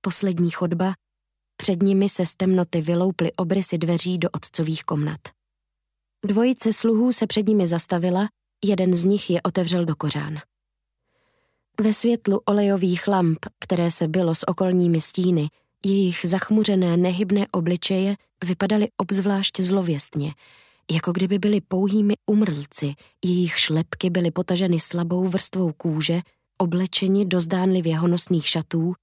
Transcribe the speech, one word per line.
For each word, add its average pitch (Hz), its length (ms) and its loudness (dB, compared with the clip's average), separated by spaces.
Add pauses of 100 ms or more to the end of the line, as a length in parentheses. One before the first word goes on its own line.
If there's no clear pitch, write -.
Poslední 180 500 2
chodba. 180 440 -2 (640)
Před 180 260 0
nimi 196 260 4
se 180 180 2
z - 80 2
temnoty 180 460 0
vylouply 170 520 0
obrysy 185 460 -2
dveří 170 400 -2
do 170 120 -2
otcových - 540 -6
komnat. 151 360 -4 (1040)
Dvojice 226 460 2
sluhů 226 400 2
se 226 140 0
před 208 220 0
nimi 202 180 4
zastavila, 180 600 0 (360)
jeden 185 300 2
z 170 100 2
nich 196 260 0
je 175 120 0
otevřel 175 420 -2
do 156 120 -4
kořán. 147 420 -6 (1400)
Ve 214 120 4
světlu 226 520 2
olejových 196 640 0
lamp, 180 300 2 (200)
které 170 320 0
se 165 180 0
bylo 165 260 0
s - 140 0
okolními 180 520 2
stíny, 175 480 0 (360)
jejich 196 400 0
zachmuřené, 190 720 2
nehybné 185 560 0
obličeje 185 640 -2 (280)
vypadaly 196 520 0
obzvlášť 196 640 -2
zlověstně, 165 760 -2 (580)
jako 165 200 -2
kdyby 185 260 0
byli 208 220 0
pouhými 202 540 0 (120)
umrlci, 151 680 0 (300)
jejich 180 340 0
šlepky 160 520 0
byly 175 200 0
potaženy 175 500 0
slabou 175 480 0
vrstvou 185 440 -2
kůže, 160 480 -2 (380)
oblečeni 185 680 0
do 180 140 0
zdánlivě 180 580 0
honosných 175 500 0
šatů 165 540 -2